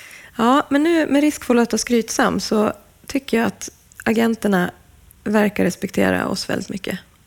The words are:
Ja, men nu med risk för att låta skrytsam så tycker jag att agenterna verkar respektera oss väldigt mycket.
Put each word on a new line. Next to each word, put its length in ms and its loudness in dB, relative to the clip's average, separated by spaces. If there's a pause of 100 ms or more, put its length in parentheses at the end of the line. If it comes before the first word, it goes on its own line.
(380)
Ja, 320 2
men 140 2
nu 240 2
med 140 2
risk 220 0
för 100 0
att 40 4
låta 200 2
skrytsam 640 0
så 340 0 (320)
tycker 320 -4
jag 100 0
att 220 -8 (340)
agenterna 680 0 (520)
verkar 400 0
respektera 640 0
oss 220 -6
väldigt 200 -6
mycket. 300 -8 (280)